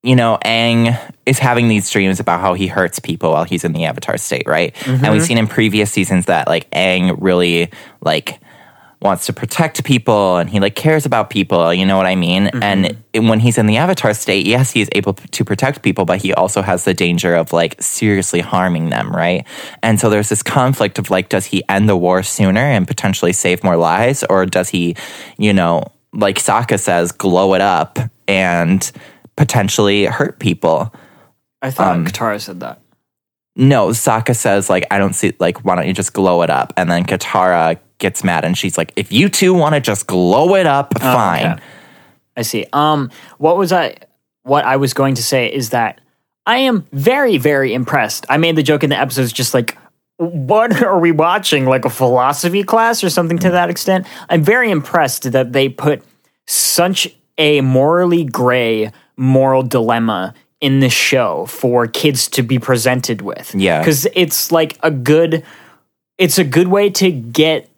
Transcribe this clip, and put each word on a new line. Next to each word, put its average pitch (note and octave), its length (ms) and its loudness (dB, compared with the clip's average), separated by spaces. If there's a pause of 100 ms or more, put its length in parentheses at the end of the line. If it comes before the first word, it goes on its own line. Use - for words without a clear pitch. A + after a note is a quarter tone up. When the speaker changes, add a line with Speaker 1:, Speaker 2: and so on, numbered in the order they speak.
Speaker 1:
you B2+ 120 4
know, A#2 300 2
Aang A#2 520 2 (280)
is C3 140 0
having A#2+ 280 2
these G#2 220 0
dreams F#2+ 300 0
about E2+ 200 0
how F#2 140 0
he F#2 140 -2
hurts F2 320 -2
people E2 320 -4
while D#2 120 0
he's E2+ 200 -4
in E2 100 -2
the E2 120 -2
Avatar - 320 -6
state, - 280 -6
right? E2 300 -2 (120)
And B2+ 140 0
we've A2 120 2
Speaker 2:
Mm-hmm. G#2+ 80 2
Speaker 1:
seen A#2 180 0
in G#2+ 80 0
previous G#2+ 440 0
seasons F#2 340 0
that, D#2+ 220 0
like, E2 240 -2
Aang F#2 480 0
really, F2 520 0 (300)
like, D#2 380 -4 (600)
wants F#2+ 240 0
to - 80 -6
protect - 500 -4
people G#2 540 2
and E2+ 120 -2
he, G#2 100 -2
like, G2+ 160 0
cares D#3 320 0
about A#2 240 0
people, F2 420 0
you F#2 140 0
know F#2+ 100 2
what F#2+ 80 2
I F#2 100 0
mean? F2+ 300 0
Speaker 2:
Mm-hmm. A2 180 -4
Speaker 1:
And F#2+ 340 0 (160)
it, - 60 0
when A2+ 200 4
he's A#2 180 2
in A2+ 80 2
the G#2+ 120 2
Avatar D#3 360 0
state, G2 320 -2
yes, A#2+ 260 2
he A2+ 100 0
is G2 120 -2
able G2 220 0
p-, - 120 -20
to - 160 -4
protect C3 380 -2
people, F#2+ 240 0
but F#2 160 0
he F#2+ 120 -2
also F#2+ 280 0
has F#2 240 -2
the F#2+ 80 2
danger F2 400 0
of, E2 180 0
like, E2+ 300 0
seriously G2 600 -2
harming F2 500 -2
them, A1+ 200 -4
right? F2 340 -2 (360)
And A2 180 0
so A2+ 120 2
there's G#2 180 0
this - 140 -2
conflict B2+ 560 0
of, F#2+ 100 -8
like, F#2 200 0
does F#2+ 180 -2
he F#2+ 200 -2
end G2+ 220 2
the G2 80 2
war F2+ 240 2
sooner G2 400 0
and A#2+ 260 0
potentially F#2 460 -2
save F2+ 300 0
more F#2 120 2
lives? F#2 540 2
Or F#2+ 160 2
does F#2 240 -2
he, F2 260 -2 (440)
you G#2 140 2
know, E2+ 340 2 (260)
like G2+ 240 0
Sokka A2+ 420 0
says, F2 320 0
glow F#2+ 440 2
it F#2 60 2
up F2 380 0 (280)
and F2+ 640 0 (480)
potentially G#2 680 2
hurt - 340 -4
people. F2 540 0 (680)
Speaker 2:
I C3 100 -6
thought F#2 240 0
Speaker 1:
Um, E2+ 100 -2
Speaker 2:
Katara G#2 340 -4
said F2+ 220 -14
that. A#1 180 -14 (760)
Speaker 1:
No, C#3+ 340 4
Sokka A#2 460 0
says, G2+ 340 0
like, F#2 220 0
"I G2+ 60 0
don't G2 160 0
see, - 260 -2
like, F2+ 240 -2
why F#2 120 0
don't F2 120 -2
you F2+ 60 -2
just F#2+ 200 -4
glow F2+ 280 2
it D#2+ 80 0
up?" C2 260 -2
And F2 160 0
then F2 140 0
Katara F2+ 720 0 (220)
gets - 240 -4
mad E2+ 200 0
and F2+ 140 -2
she's F#2 200 -4
like, D#2+ 200 -4
"If G2 160 -6
you F3+ 160 2
two F#3 240 2
wanna D#3 260 2
just A2 280 -4
glow G#2 480 2
it F#3+ 120 2
up, C#3 300 0
Speaker 2:
Oh, B2+ 160 0
Speaker 1:
fine." F#2+ 400 0
Speaker 2:
okay. - 80 -10 (760)
I A#2+ 40 -6
see. A2+ 320 -6
Um, D3 360 0 (280)
what D#3 180 2
was F#3+ 160 0
I, E3+ 240 -2 (480)
what C#3 220 0
I C3 100 0
was C#3 180 0
going C3+ 220 0
to A#2 80 -6
say B2+ 240 0
is B2 220 -6
that A#2 320 -4 (440)
I A#3 120 0
am B3 340 0
very, A#3 460 2
very C3+ 360 0
impressed. B2 560 -2
I C#3 80 0
made D#3+ 200 2
the D#3 60 2
joke D3+ 200 2
in C#3+ 60 0
the D3 100 0
episodes, B2+ 320 -2
just - 220 -4
like, B2 240 -2 (400)
"What F3 640 0
<laughs> G3 80 2
are F#3+ 80 4
we E3 140 4
watching? D#3 520 0
Like C3 200 0
a B2+ 40 0
philosophy C3+ 760 0
class A3+ 420 0
or F3 40 2
something E3+ 300 0
to F3+ 80 0
Speaker 1:
Mm. F3+ 40 4
Speaker 2:
that F3 180 0
extent?" F#3 360 -2 (240)
I'm E3 140 2
very A#3 260 2
impressed D3 640 -2
that B2+ 220 0
they C3+ 160 2
put - 340 -2 (420)
such - 600 0 (300)
a D3+ 240 4
morally D#3+ 640 2
gray A#2 640 0 (240)
moral C3 480 2
dilemma A2+ 680 0 (280)
in C3+ 180 2
this B2+ 140 2
show G2+ 540 0
for A#2+ 400 0
kids C3+ 420 -2
to - 140 -4
be B2 160 0
presented B2 640 -2
with. - 340 -12
Speaker 1:
Yeah. F2 280 2
Speaker 2:
'Cause C#3+ 320 0
it's, F3 360 -2
like, D#3+ 300 0
a D#3+ 80 2
good, D3+ 540 2 (720)
it's F3+ 220 2
a F#3 40 4
good D#3+ 260 2
way G3+ 220 2
to F#3+ 200 2
get C#3+ 680 0